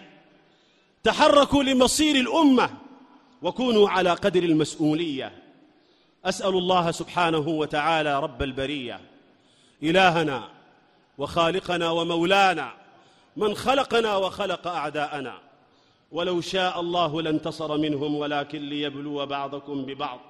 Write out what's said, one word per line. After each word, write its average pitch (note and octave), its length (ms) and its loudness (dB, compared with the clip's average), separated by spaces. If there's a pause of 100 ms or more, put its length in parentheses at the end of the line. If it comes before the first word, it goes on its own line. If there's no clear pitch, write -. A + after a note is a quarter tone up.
(1040)
تحركوا C#4+ 600 6
لمصير C4+ 520 2
الأمة، B3+ 540 4 (720)
وكونوا G#3 480 2
على F3+ 200 2
قدر F3 340 2
المسؤولية. D3+ 960 -2 (840)
أسأل F#3+ 320 -2
الله F3+ 340 2
سبحانه D#3+ 560 -2
وتعالى D3+ 720 0
رب C#3 240 -6
البرية، C3+ 560 -6 (840)
إلهنا D#3+ 640 2 (680)
وخالقنا E3+ 720 -2
ومولانا، E3+ 840 2 (640)
من G#3 180 -2
خلقنا A3+ 600 0
وخلق F#3+ 520 -4
أعداءنا، D3 640 -6 (800)
ولو F3 300 -2
شاء F#3 380 -2
الله E3+ 420 -2
لانتصر D#3 560 -4
منهم، D3+ 380 -2
ولكن D3 460 -4
ليبلو C#3+ 640 -6
بعضكم C#3 600 -8
ببعض. C3+ 340 -8 (100)